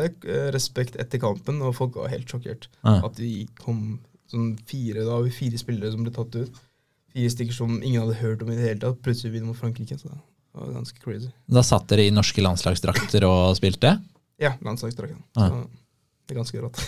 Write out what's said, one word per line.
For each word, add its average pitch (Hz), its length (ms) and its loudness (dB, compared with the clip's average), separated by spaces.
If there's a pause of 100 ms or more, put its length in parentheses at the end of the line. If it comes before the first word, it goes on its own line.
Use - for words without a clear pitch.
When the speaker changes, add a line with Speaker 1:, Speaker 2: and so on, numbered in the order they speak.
(240)
Speaker 1:
eh, 131 320 -2
respekt 127 400 -2
etter 120 260 -4
kampen, 120 400 -2
og 127 160 0
folk 127 220 -4
var - 100 -4
helt 127 220 -6
sjokkert. - 380 -10 (120)
Speaker 2:
Ja. 110 140 8 (100)
Speaker 1:
At 107 160 -8
vi 113 220 -4 (160)
kom 110 400 -4 (320)
sånn 113 240 -2 (100)
fire, 113 380 -4
da 117 160 0
har 120 80 2
vi 120 80 -2
fire 117 260 -4
spillere 110 320 -4
som 117 140 -2
ble 117 80 -8
tatt 117 240 -6
ut. - 240 -8 (500)
Fire 120 220 0
stykker 120 180 -4
som 117 300 -2
ingen 123 180 2
hadde 113 220 0
hørt 110 180 0
om 113 80 -4
i 117 80 -2
det 120 80 2
hele 107 160 -2
tatt, 123 220 -2
plutselig 117 320 -2
vinner 113 160 -4
mot 120 80 -10
Frankrike, 120 400 -6
så 156 100 -14
det - 540 -18
var 135 160 -8
ganske - 240 -12
crazy. 113 260 -8 (240)
Speaker 2:
Da 123 80 8
satt - 300 4
dere 104 160 8
i 104 80 4
norske 104 260 4
landslagsdrakter 90 880 2
og 92 300 6
spilte? 127 400 4 (420)
Speaker 1:
Ja, 143 220 0
landslagsdrakter. 117 580 -8 (160)
Speaker 2:
Ja. 98 140 6
Speaker 1:
Så 87 100 -2 (640)
det - 80 -12
er 120 80 -4
ganske 117 240 -8
rått. - 220 -8